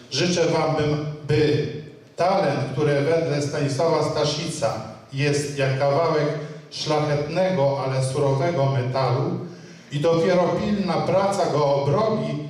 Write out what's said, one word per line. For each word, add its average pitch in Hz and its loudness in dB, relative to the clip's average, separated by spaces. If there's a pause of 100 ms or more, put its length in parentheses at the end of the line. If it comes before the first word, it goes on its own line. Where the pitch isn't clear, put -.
(120)
Życzę 175 0
wam, 156 0
by, 151 0 (440)
by 151 2 (480)
talent, 151 2 (120)
który 143 2
wedle 143 0
Stanisława 151 0
Staszica 147 -2 (400)
jest 147 -2
jak 135 0
kawałek 151 2 (440)
szlachetnego, 147 0
ale 135 0
surowego 139 0
metalu 131 0 (520)
i 147 -2
dopiero 165 4
pilna 202 0
praca 185 2
go 143 2
obrobi 143 0 (220)